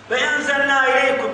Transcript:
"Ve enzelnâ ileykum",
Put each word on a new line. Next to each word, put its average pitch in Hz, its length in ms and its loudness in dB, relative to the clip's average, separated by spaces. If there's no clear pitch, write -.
"Ve 240 60 -2
enzelnâ 277 720 0
ileykum", 254 460 0